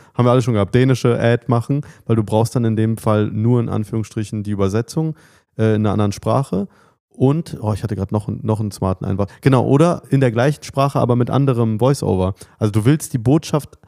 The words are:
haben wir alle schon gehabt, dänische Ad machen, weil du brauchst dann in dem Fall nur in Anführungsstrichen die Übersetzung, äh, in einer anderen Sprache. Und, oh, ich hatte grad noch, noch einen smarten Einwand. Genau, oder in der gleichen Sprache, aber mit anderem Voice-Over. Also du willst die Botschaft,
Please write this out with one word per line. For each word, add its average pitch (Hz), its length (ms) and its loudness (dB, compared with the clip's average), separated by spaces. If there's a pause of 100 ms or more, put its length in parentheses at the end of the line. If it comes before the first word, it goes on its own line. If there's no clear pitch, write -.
(140)
haben 120 120 2
wir 120 60 4
alle 127 120 4
schon 123 100 -2
gehabt, 101 220 0
dänische 123 440 2
Ad 117 280 0
machen, 139 340 0 (240)
weil 113 100 0
du 110 80 2
brauchst 110 320 0
dann 120 80 0
in 113 120 0
dem 110 220 0
Fall 107 340 0
nur 113 280 0
in 117 100 -2
Anführungsstrichen 107 760 -6
die 101 80 -6
Übersetzung, 110 640 -2 (420)
äh, 110 180 2
in 107 60 0
einer 107 120 0
anderen 104 180 0
Sprache. 139 560 -2 (420)
Und, 143 520 -2
oh, 107 120 -2
ich 92 80 -6
hatte 107 140 -6
grad 95 160 -4
noch, 107 160 -2
noch 110 320 -4
einen 107 120 -6
smarten 95 360 -4
Einwand. 98 240 -2 (100)
Genau, 131 240 4
oder 151 440 2
in 139 100 2
der 123 120 2
gleichen 127 320 0
Sprache, 139 360 -2
aber 120 160 2
mit 120 160 0
anderem 117 480 0
Voice-Over. 101 560 0 (240)
Also 107 120 0
du 104 140 0
willst 151 280 0
die 135 40 0
Botschaft, 135 720 -2